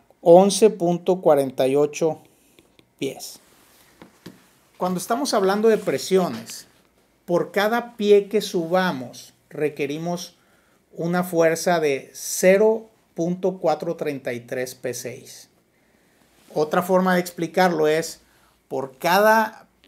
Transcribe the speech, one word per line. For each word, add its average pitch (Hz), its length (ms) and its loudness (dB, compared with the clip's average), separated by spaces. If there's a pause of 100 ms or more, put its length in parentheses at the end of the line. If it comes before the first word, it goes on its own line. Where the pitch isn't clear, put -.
(220)
once 196 480 8
punto 175 500 -2
cuarenta 139 460 2
y 135 100 0
ocho 151 440 -2 (800)
pies. - 420 -12 (1400)
Cuando 180 200 -4
estamos 240 360 -4
hablando 202 340 2
de 220 100 4
presiones, 127 880 -4 (580)
por 175 260 -2
cada 226 460 -2
pie 202 320 4
que 208 120 -2
subamos 170 920 -4 (160)
requerimos 151 880 -6 (560)
una 175 320 -2
fuerza 165 560 0
de 139 340 -2
cero 220 760 2 (280)
punto 180 420 -4
cuatro 160 380 -4
treinta 139 380 -8
y 120 60 -12
tres 127 360 -10
P 127 180 -10
seis. - 540 -16 (1080)
Otra 156 280 -2
forma 185 320 2
de 180 60 0
explicarlo 170 680 -2
es, 160 320 -2 (480)
por - 300 -10
cada 214 680 2 (220)